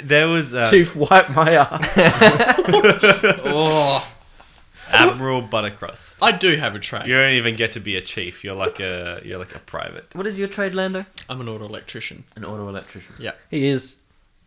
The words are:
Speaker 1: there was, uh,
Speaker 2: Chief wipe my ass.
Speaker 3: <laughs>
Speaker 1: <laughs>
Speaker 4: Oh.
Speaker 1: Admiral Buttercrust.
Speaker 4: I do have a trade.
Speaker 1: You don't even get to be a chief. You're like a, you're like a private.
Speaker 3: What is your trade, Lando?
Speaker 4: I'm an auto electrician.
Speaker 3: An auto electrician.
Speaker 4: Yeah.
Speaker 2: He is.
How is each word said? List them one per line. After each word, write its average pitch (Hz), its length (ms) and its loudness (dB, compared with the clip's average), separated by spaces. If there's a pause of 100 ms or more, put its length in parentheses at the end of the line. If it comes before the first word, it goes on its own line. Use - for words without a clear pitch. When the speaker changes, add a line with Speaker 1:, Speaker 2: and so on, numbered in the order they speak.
Speaker 1:
there 147 240 2
was, 160 260 -2
uh, 117 160 0
Speaker 2:
Chief 175 260 6
wipe 170 360 4
my 160 240 4
ass. 151 420 2
Speaker 3:
<laughs> 202 1400 4
Speaker 1:
<laughs> - 20 -
Speaker 4:
Oh. 151 680 0 (800)
Speaker 1:
Admiral 127 500 2
Buttercrust. 104 800 -8
Speaker 4:
I 226 100 4
do 180 260 0
have 120 180 -6
a 104 40 -10
trade. - 280 -10
Speaker 1:
You 127 80 0
don't 135 180 2
even 117 220 -2
get 110 160 -4
to - 80 -10
be 98 180 -8
a 92 40 -6
chief. - 420 -12
You're 98 120 -10
like 95 240 -6
a, 90 460 -8
you're 95 140 -12
like 90 160 -16
a - 40 -18
private. - 560 -14
Speaker 3:
What 190 120 -6
is 202 120 -8
your 196 80 -6
trade, 196 280 -6
Lando? 190 300 -6 (220)
Speaker 4:
I'm 127 140 -12
an 117 80 -12
auto 110 160 -12
electrician. - 580 -14 (120)
Speaker 3:
An 110 100 -16
auto 104 240 -12
electrician. 98 500 -16
Speaker 4:
Yeah. 117 120 -10 (180)
Speaker 2:
He 139 180 -2
is. 135 280 -4 (520)